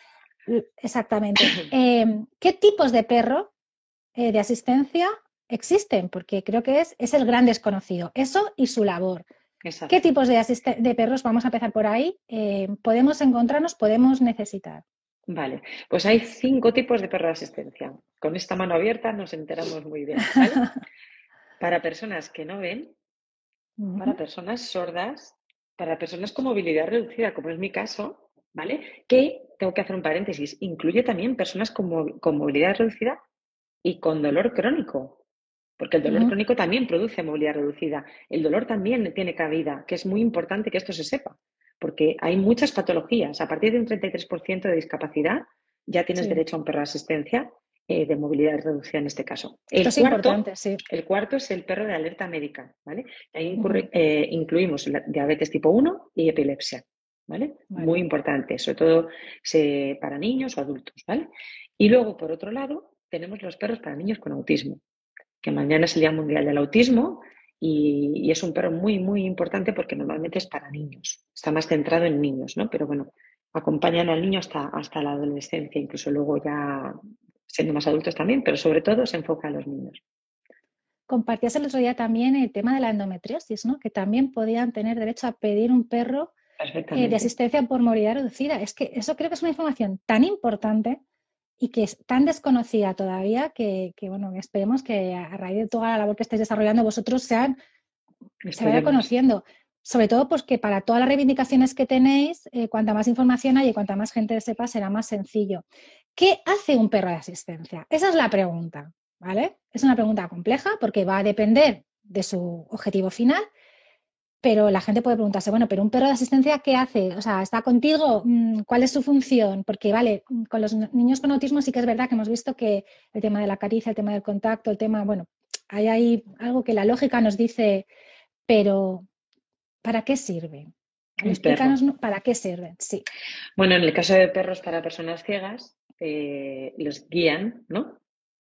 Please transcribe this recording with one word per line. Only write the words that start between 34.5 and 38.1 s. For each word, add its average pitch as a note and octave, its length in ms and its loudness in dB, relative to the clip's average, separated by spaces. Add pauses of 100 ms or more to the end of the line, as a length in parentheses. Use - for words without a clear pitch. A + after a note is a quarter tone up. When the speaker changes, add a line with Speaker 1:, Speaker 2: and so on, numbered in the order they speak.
Speaker 2:
crónico, A3+ 720 -4 (500)
porque - 220 -2
el D3 40 2
dolor D3+ 200 2
Speaker 1:
Ujú. A#3 60 6
Speaker 2:
crónico G#3+ 280 0
también A3+ 300 0
produce F#3 360 -2
movilidad D3+ 320 -2
reducida. D3 500 -4 (240)